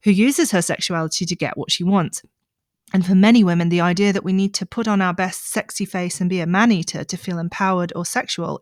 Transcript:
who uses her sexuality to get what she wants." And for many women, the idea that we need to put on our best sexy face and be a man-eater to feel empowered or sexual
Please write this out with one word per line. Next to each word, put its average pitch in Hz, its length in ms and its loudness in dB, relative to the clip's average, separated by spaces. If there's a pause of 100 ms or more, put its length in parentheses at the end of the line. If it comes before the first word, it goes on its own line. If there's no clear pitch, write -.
who 208 80 4
uses 254 400 4
her 180 100 2
sexuality 165 640 -4
to 170 100 -6
get - 220 -6
what - 140 -6
she - 120 -2
wants." 185 380 2 (720)
And 185 100 2
for 185 120 2
many 214 280 8
women, 170 260 2
the 175 120 2
idea 185 320 2
that 196 120 -2
we 190 80 0
need 196 220 0
to 185 120 -6
put 226 200 -4
on 202 140 2
our 180 140 0
best 185 340 -6
sexy - 360 -6
face 180 360 -6
and 180 80 0
be 180 120 -2
a 160 40 -2
man-eater 185 600 0
to 180 120 -10
feel 175 220 -8
empowered 175 560 -2
or 175 100 -6
sexual - 560 -6